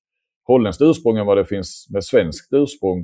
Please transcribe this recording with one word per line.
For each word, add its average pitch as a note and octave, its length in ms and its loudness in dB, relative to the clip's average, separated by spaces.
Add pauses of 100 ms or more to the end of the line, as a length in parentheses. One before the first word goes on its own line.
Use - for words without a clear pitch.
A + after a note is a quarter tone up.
(440)
holländskt A2+ 380 2
ursprung C#3+ 360 2
än G#2 80 -2
vad G2+ 100 4
det G2 80 2
finns F#2+ 460 -10
med G2 140 -4
svenskt E2+ 480 -2
ursprung. A2+ 520 -2